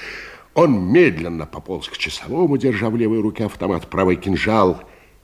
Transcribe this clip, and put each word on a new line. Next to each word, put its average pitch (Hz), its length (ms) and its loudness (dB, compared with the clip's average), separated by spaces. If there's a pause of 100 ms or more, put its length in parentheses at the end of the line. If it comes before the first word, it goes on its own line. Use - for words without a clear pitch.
(540)
Он 131 380 4
медленно 85 540 2
пополз 80 420 -10
к - 80 -16
часовому, 143 600 -2
держа 113 320 0
в 113 60 -2
левой 113 240 0
руке 107 260 -2
автомат, 92 420 -4
правый 92 260 2
кинжал. 95 720 0 (360)